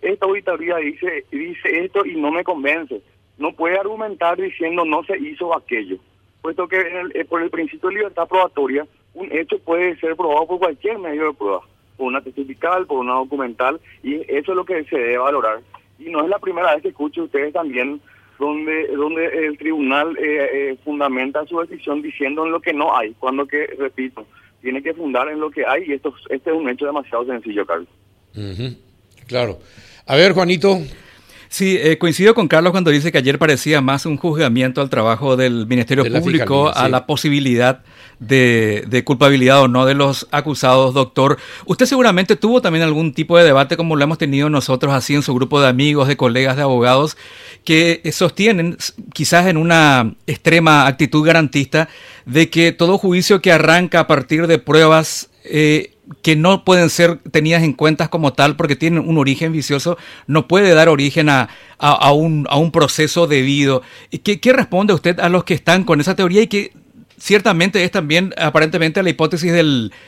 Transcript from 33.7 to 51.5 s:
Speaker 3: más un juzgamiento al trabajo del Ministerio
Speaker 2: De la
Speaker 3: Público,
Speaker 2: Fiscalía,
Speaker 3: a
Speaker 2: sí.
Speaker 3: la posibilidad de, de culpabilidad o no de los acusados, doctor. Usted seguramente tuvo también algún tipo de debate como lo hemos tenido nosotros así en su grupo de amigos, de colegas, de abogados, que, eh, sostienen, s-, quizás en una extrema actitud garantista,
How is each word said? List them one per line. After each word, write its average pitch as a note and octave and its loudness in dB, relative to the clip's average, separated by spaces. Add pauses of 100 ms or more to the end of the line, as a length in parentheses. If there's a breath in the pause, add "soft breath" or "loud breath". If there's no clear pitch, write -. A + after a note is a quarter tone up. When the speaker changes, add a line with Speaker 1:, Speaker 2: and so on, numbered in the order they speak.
Speaker 3:
más C3+ -2
un D3+ -4
juzgamiento C3+ 0
al C#3 -2
trabajo A#2+ 0
del A#2+ 0
Ministerio B2 0
Speaker 2:
De A#2+ 0
la A#2 -2
Speaker 3:
Público, C#3 0
Speaker 2:
Fiscalía, C3 -2
Speaker 3:
a C3 2
Speaker 2:
sí. C3 0
Speaker 3:
la B2+ -2
posibilidad C3+ 0 (380 soft breath)
de, A#2 2
de A#2 -2
culpabilidad C3+ 4
o C3 4
no B2+ 2
de C3 2
los C#3 -2
acusados, C3+ 0
doctor. C3+ 2 (300 loud breath)
Usted G#3+ 0
seguramente A3 2
tuvo A#3+ 2
también E3 0
algún D#3 0
tipo D#3+ 0
de E3+ 10
debate C#3 4
como E3 -2
lo C#3+ 2
hemos D#3 0
tenido C#3+ 0
nosotros C#3 0
así C3+ -2
en D3 2
su C3+ -2
grupo C3+ 0
de C3+ 6
amigos, C#3 2
de C#3+ 0
colegas, C3 0
de D3 -2
abogados, C3 2 (480 loud breath)
que, E3 2
eh, D#3 -6
sostienen, F#3 0
s-, - -10 (180)
quizás E3+ 2
en E3+ 2
una D3+ 4 (120)
extrema D#3 4
actitud D3+ 2
garantista, D#3 2 (340 loud breath)